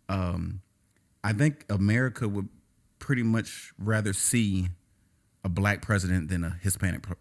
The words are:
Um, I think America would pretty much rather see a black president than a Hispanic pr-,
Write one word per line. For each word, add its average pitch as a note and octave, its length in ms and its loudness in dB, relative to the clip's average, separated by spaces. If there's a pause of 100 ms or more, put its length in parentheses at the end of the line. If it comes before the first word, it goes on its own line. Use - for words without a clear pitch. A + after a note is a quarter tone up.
Um, F2+ 520 -2 (600)
I G#2+ 100 0
think D3 360 0
America G#2+ 580 2
would G2+ 220 -4 (500)
pretty B2 240 0
much - 540 -2
rather G#2 360 0
see F#2+ 560 2 (760)
a F#2+ 60 -2
black G2 320 2
president F#2 480 2
than F2+ 140 0
a E2+ 180 -4
Hispanic F#2 420 -2
pr-, F2+ 180 -8